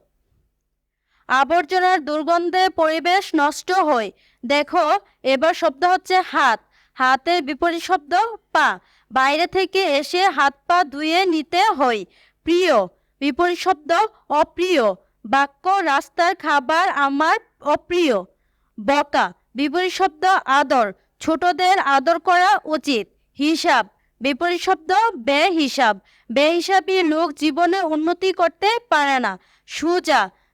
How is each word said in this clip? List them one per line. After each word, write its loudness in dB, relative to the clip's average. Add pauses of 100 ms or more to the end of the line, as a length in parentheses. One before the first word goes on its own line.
(1300)
আবর্জনার 0
দুর্গন্ধে 0
পরিবেশ 0
নষ্ট -2
হয়। 0 (340)
দেখো, 0 (240)
এবার 0
শব্দ -2
হচ্ছে 0
হাত। 0 (340)
হাতের 0
বিপরীত -4
শব্দ -2 (380)
পা। 0 (340)
বাইরে 2
থেকে -2
এসে 0
হাত 0 (120)
পা 2
ধুয়ে -2
নিতে 0
হয়। 0 (380)
প্রিয়, 2 (340)
বিপরীত -2
শব্দ -2 (360)
অপ্রিয়। 0 (440)
বাক্য, -2
রাস্তার 0
খাবার 0
আমার 0 (220)
অপ্রিয়। 0 (680)
বকা, 0 (220)
বিপরীত -2
শব্দ -2 (200)
আদর। 0 (280)
ছোটদের 0
আদর 0
করা 2
উচিত। -4 (300)
হিসাব, 0 (340)
বিপরীত -2
শব্দ -2 (220)
বেহিসাব। 0 (340)
বেহিসাবি 0
লোক -2
জীবনে 0
উন্নতি -2
করতে 0 (100)
পারে 2
না। -4 (280)
সোজা, 0 (240)